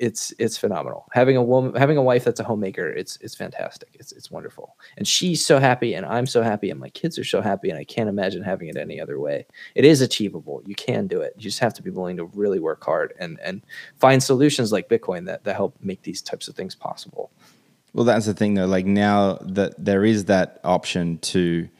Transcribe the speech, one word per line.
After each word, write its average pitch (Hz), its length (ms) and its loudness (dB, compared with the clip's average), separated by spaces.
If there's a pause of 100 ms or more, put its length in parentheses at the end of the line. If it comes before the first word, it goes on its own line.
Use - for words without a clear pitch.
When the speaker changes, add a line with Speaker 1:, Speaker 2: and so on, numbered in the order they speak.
Speaker 1:
it's, 113 380 -4
it's 113 180 -2
phenomenal. 78 560 -4
Having 127 260 4
a 123 40 4
woman, 127 320 2
having 147 220 2
a 139 60 2
wife 123 200 4
that's 117 160 0
a 110 60 -6
homemaker, 95 440 -4
it's, 80 320 -10
it's 110 140 -16
fantastic. - 600 -12
It's, - 180 -20
it's - 180 -20
wonderful. - 460 -16 (200)
And - 120 -6
she's 175 360 0
so 143 140 6
happy, 123 360 2
and 92 120 -6
I'm 123 220 -2
so 120 120 2
happy, 110 300 0
and 143 80 -8
my 127 120 -16
kids - 280 -6
are - 60 -6
so 98 160 0
happy, 98 280 -2
and 80 80 -4
I 73 60 -10
can't 110 260 -4
imagine 98 360 -2
having 92 240 -6
it 80 80 -10
any 78 240 -8
other 73 180 -8
way. 71 260 -4 (300)
It 123 100 6
is 147 160 10
achievable. 87 640 -4
You 98 120 -14
can 110 320 -4
do 90 120 -2
it. 69 160 -6
You 110 60 -20
just 101 160 -8
have 113 160 0
to - 80 -20
be 95 80 -10
willing 90 280 -6
to 85 80 -8
really 101 340 -2
work 78 240 -4
hard 80 340 -2
and, 82 240 -10
and 92 180 -8 (360)
find 131 260 6
solutions 131 480 4
like 95 180 0
Bitcoin 90 380 -2
that, 92 160 -8
that 98 140 -4
help 98 260 -2
make 95 200 -8
these - 200 -10
types - 240 -10
of - 80 -16
things 92 220 -10
possible. - 560 -12 (600)
Speaker 2:
Well, 120 120 0
that's 110 220 4
the 104 80 0
thing, 104 200 2
though. 92 120 2
Like, 95 200 2
now 101 540 4
that 95 440 -4
there 101 200 4
is 107 220 4
that 92 360 2
option 87 560 0
to 85 500 0 (120)